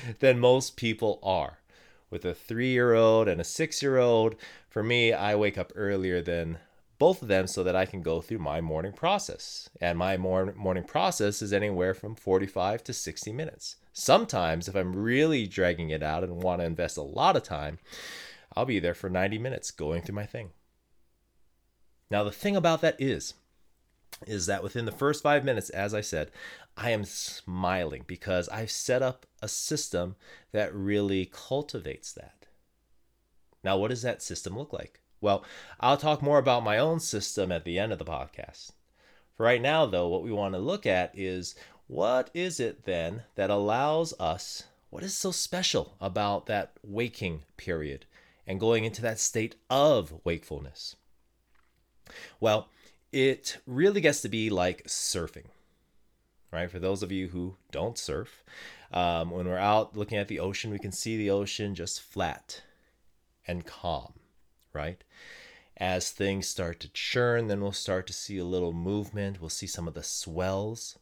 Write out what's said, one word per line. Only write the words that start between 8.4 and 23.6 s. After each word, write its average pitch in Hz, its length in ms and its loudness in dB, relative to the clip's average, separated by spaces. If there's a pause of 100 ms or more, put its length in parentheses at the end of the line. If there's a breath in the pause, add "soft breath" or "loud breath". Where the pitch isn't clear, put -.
morning 82 320 -4
process. - 760 -2 (120)
And 87 160 0
my 95 180 2
mor-, 92 380 0
morning 92 300 -2
process 104 580 0
is 101 100 -4
anywhere 98 420 2
from 87 220 -10
forty-five 98 720 0
to - 80 -8
sixty - 400 -8
minutes. - 440 -10 (140)
Sometimes, 87 760 2
if 95 80 -4
I'm 92 200 0
really 123 520 2
dragging 87 420 0
it 78 140 -2
out 78 200 -2
and 87 200 -6
want 90 180 0
to 85 40 0
invest 82 320 -2
a 78 40 -6
lot 120 340 2
of 123 80 0
time, 76 360 -8 (760 loud breath)
I'll 120 100 0
be 117 140 0
there 85 140 0
for 95 160 -6
ninety 95 300 0
minutes 131 320 -6
going 82 320 -4
through 98 120 -8
my 104 100 -6
thing. 104 260 -12 (1600)
Now, 104 120 2
the 104 80 -2
thing 202 240 0
about 165 260 4
that 156 200 2
is, 131 320 -2 (920)